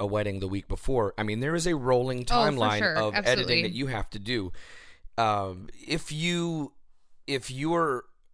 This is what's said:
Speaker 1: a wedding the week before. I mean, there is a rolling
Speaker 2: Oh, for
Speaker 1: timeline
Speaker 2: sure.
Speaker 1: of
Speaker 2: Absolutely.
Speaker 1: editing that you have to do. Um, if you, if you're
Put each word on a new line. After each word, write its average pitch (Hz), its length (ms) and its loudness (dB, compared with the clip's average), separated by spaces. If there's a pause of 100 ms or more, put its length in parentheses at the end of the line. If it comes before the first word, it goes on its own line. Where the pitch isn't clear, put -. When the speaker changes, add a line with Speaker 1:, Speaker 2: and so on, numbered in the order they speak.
Speaker 1:
a 104 60 0
wedding 101 340 0
the 95 80 -4
week 98 180 -4
before. 113 500 2
I 107 60 -2
mean, 107 180 -2
there 147 140 0
is 170 140 0
a 170 80 2
rolling 127 440 2 (100)
Speaker 2:
Oh, 240 160 6
for - 40 4
Speaker 1:
timeline 107 280 2
Speaker 2:
sure. 196 180 2
Speaker 1:
of 107 180 0
Speaker 2:
Absolutely. 151 280 4 (120)
Speaker 1:
editing 165 100 4
that 98 80 -2
you 131 140 -4
have 113 240 -4
to - 80 -10
do. 104 340 -4 (640)
Um, 98 520 0 (180)
if 156 240 -2
you, 165 600 -2 (560)
if 135 240 -2
you're 151 520 0 (300)